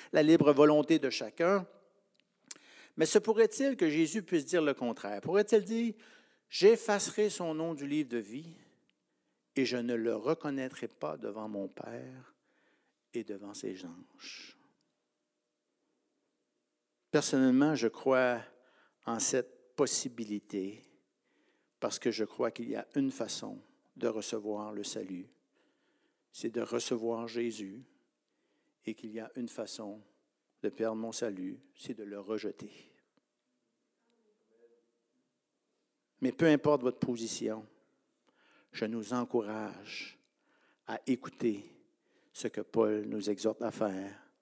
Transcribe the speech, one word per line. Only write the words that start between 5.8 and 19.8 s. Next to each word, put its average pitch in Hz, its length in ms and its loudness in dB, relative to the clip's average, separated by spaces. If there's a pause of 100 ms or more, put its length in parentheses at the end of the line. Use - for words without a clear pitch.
J'effacerai 214 800 4
son 170 260 -4
nom 160 200 -4
du 143 120 -8
livre 147 220 -2
de 117 100 -4
vie 113 360 -10 (1000)
et 131 120 2
je 120 100 -2
ne 120 180 -2
le 113 220 0
reconnaîtrai 131 720 -4
pas 156 300 -8
devant 214 280 -8
mon 208 220 -6
Père 127 680 -16 (800)
et 117 100 -4
devant 101 300 -12
ses 98 320 -10
anges » ? - 720 -18 (2500)
Personnellement, 139 640 4
je 117 140 2
crois 127 520 2 (640)
en 117 140 -4
cette - 580 -4
possibilité 107 1040 -4 (960)